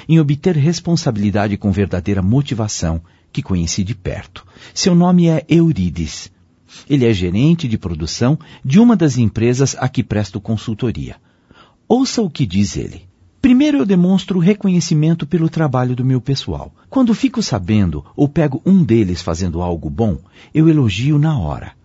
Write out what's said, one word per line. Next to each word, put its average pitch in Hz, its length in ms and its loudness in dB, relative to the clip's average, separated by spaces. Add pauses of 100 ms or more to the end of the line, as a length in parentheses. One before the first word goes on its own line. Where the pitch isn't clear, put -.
em 160 100 6
obter 151 380 0
responsabilidade 110 1000 0
com 98 160 -2
verdadeira 95 500 -2
motivação, 104 800 -2 (300)
que - 100 -6
conheci 90 420 -2
de 101 120 -6
perto. - 500 -12 (280)
Seu 175 220 2
nome 175 340 4
é 160 180 0
Eurídice. 95 840 0 (580)
Ele 135 160 2
é 117 80 4
gerente 110 540 0
de 110 100 -2
produção 87 600 -4 (260)
de 139 160 2
uma 240 160 6
das 151 220 2
empresas 123 640 0
a 131 80 -2
que 131 160 -4
presto 104 380 -4
consultoria. 107 760 -6 (720)
Ouça 247 340 0
o 190 80 -2
que 135 160 -2
diz 95 300 -2
ele. - 320 -10 (340)
"Primeiro 285 360 4
eu 262 80 0
demonstro 185 540 2
reconhecimento 165 840 2
pelo 165 240 0
trabalho 127 460 -2
do 123 80 -2
meu 131 160 0
pessoal. 87 540 -6 (160)
Quando 247 240 2
fico 233 280 -2
sabendo 92 600 0 (120)
ou 139 120 2
pego 143 380 -2
um 185 180 4
deles 104 380 2
fazendo 85 400 -4
algo 85 280 -6
bom, 85 280 -2 (360)
eu 160 140 4
elogio 139 500 2
na 151 220 0
hora. 73 320 -8 (140)